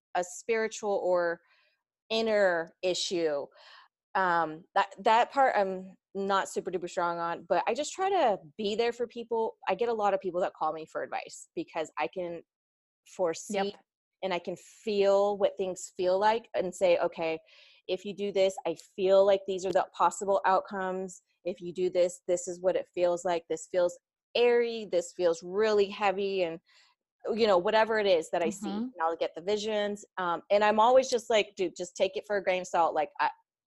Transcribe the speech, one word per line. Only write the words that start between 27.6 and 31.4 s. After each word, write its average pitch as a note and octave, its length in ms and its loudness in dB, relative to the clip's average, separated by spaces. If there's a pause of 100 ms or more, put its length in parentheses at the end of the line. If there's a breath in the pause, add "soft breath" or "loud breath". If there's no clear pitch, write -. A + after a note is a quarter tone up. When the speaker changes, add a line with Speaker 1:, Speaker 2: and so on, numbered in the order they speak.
Speaker 1:
it G3+ 80 2
is E3 240 2
that F3 120 0
I E3 80 0
see, D#3+ 200 -8
Speaker 2:
Mm-hmm. A#3+ 240 -6
Speaker 1:
and E3 80 -4
I'll E3 140 -2
get - 180 -4
the D#3+ 80 -12
visions. G#3 600 -4 (120)
Um, F3 340 -2
and G#3 140 6
I'm G#3+ 140 4
always B3+ 300 6
just A#3 200 -2
like, G#3+ 280 2